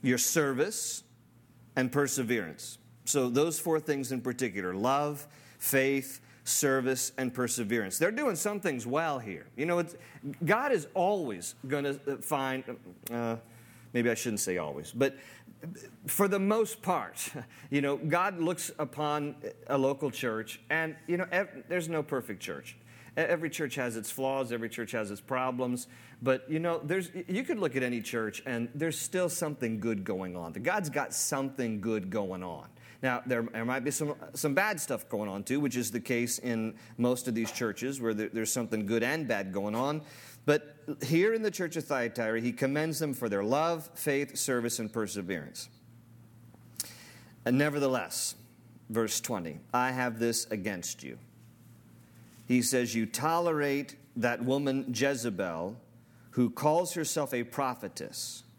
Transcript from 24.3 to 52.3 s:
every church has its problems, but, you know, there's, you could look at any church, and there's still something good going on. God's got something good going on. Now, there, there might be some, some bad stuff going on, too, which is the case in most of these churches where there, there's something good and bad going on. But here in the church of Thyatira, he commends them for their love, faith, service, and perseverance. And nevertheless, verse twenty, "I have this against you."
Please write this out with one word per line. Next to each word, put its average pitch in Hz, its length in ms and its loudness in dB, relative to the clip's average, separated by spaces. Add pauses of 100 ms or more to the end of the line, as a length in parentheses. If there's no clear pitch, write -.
every 117 160 -2
church 110 240 -6
has 107 200 -2
its 101 100 -8
problems, 127 680 0 (340)
but, 131 280 4
you 156 100 0
know, 170 240 0
there's, 175 260 0 (200)
you 220 160 0
could 294 120 -2
look 143 200 0
at 127 60 2
any 120 180 0
church, 110 440 -4
and 120 300 -2
there's 156 240 -2
still 180 300 0
something 127 500 -2
good 104 240 0
going 92 320 -2
on. 85 160 -6
God's 165 380 0
got 139 240 -2
something 131 680 0
good 107 300 0
going 92 340 -4
on. 80 240 -10 (340)
Now, 127 240 0
there, 123 160 2
there 113 240 -4
might 127 180 0
be 139 80 0
some, 147 240 -2 (180)
some 143 200 0
bad 196 260 2
stuff - 300 -4
going 107 180 -2
on, 98 160 -4
too, 135 160 2
which 135 160 0
is 113 160 0
the 117 80 -2
case 120 400 0
in 113 360 -2 (220)
most 123 300 2
of 117 80 0
these 110 160 0
churches 123 480 -2
where 113 140 0
there, 104 160 -2
there's 110 240 -2
something 110 320 0
good 113 180 2
and 143 240 0
bad 98 240 0
going 101 240 -2
on. 147 280 0 (420)
But 147 320 2 (260)
here 170 300 4
in 226 80 0
the 208 100 0
church 165 240 -4
of 156 80 -4
Thyatira, 117 560 0
he 117 140 0
commends 147 460 0
them 151 140 0
for 123 140 -4
their 101 160 2
love, 156 500 2
faith, 143 440 0
service, 120 420 0
and 110 120 -4
perseverance. 95 760 -4 (1800)
And 123 140 4
nevertheless, 139 800 2 (540)
verse 110 300 2
twenty, 85 400 -4 (140)
"I 127 180 4
have 123 260 0
this 117 320 2
against 98 540 -4
you." 62 140 -12 (1300)